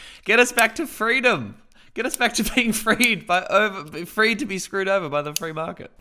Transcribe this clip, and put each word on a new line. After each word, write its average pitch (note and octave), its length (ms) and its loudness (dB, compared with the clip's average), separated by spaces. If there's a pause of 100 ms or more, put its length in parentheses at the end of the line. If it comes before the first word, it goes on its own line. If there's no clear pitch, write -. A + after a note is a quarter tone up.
(240)
Get A3 140 4
us B3 140 4
back A3 240 4
to D#4 100 -4
freedom. A3+ 720 0 (380)
Get A3+ 120 -4
us F4 100 -4
back A#3 180 0
to G#3+ 100 0
<laughs> - 100 -4
being A#3 180 2
freed A3 540 0
by F3+ 200 2
over, F#3 600 0
freed A3 320 0
to C4 80 -4
be F#3+ 140 -4
screwed G3 260 -4
over F#3+ 220 0
by D3 140 -2
the D3 120 -6
free D#3+ 180 -6
market. E3 380 -8 (100)